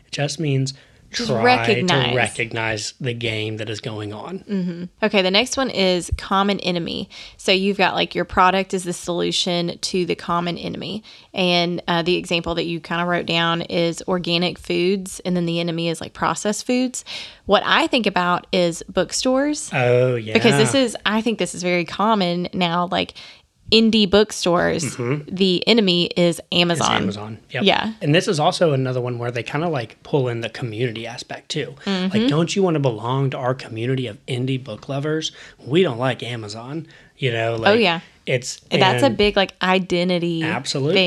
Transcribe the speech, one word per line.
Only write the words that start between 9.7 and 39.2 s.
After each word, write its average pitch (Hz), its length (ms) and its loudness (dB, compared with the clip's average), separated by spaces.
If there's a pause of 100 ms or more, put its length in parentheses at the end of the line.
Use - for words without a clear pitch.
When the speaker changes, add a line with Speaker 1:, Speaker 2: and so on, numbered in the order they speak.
Speaker 2:
to 180 280 -2
the - 80 -2
common 175 420 -2
enemy. 190 460 -8 (280)
And, 175 560 2
uh, 170 140 2
the 175 140 2
example 170 400 -2
that 165 100 -2
you 170 140 -4
kinda 175 260 -4
wrote 175 220 0
down 170 340 0
is 170 460 -2
organic 175 500 0
foods, 185 640 -2
and 180 140 -2
then 175 80 0
the 170 140 -2
enemy 170 300 -2
is, 165 120 -4
like, - 120 -10
processed 165 520 -2
foods. 254 400 -2 (400)
What 196 180 4
I 233 220 4
think 247 220 0
about 180 440 0
is 175 380 2
bookstores. 262 800 0
Speaker 1:
Oh, 123 440 4
yeah. 110 180 -6
Speaker 2:
Because 143 240 4
this - 160 4
is, 262 320 2
I 190 160 2
think 226 160 0
this 175 160 -2
is 175 80 -10
very 175 240 0
common 185 680 0
now, 175 380 0
like, 180 220 -2 (580)
indie 220 360 6
bookstores, 170 760 2 (120)
Speaker 1:
Mm-hmm. 143 400 -4
Speaker 2:
the 185 320 2
enemy 185 380 4 (120)
is 170 220 4 (120)
Amazon. 170 440 2
Speaker 1:
It's - 60 2
Amazon. 107 360 -6 (140)
Yep. 127 120 -2
Speaker 2:
Yeah. - 380 2
Speaker 1:
And 147 120 2
this 185 140 4
is 170 120 0
also 165 340 2
another 127 280 0
one 120 160 -4
where 120 140 -4
they 117 100 -4
kinda, 151 260 -4
like, 131 360 -6
pull 135 240 2
in 117 140 -2
the 113 80 -4
community 113 580 -4
aspect - 420 -12
too. 139 240 -6 (120)
Speaker 2:
Mm-hmm. 190 300 0
Speaker 1:
Like, 226 140 2
don't 165 260 0
you 202 60 2
wanna 160 200 2
belong 127 500 0
to 147 60 -6
our 131 180 -2
community 123 500 -4
of 101 220 -12
indie 127 360 -2
book 107 260 -12
lovers? 156 420 -4 (340)
We 156 160 4
don't 139 160 2
like 123 240 0
Amazon. 117 640 -10 (300)
You 131 140 -2
know, 113 240 0
like, 113 160 2
Speaker 2:
Oh, - 80 6
yeah. 175 220 2 (240)
Speaker 1:
it's, - 340 -4 (100)
Speaker 2:
That's 190 320 4
a 277 60 4
Speaker 1:
and 208 100 0
Speaker 2:
big, 208 200 2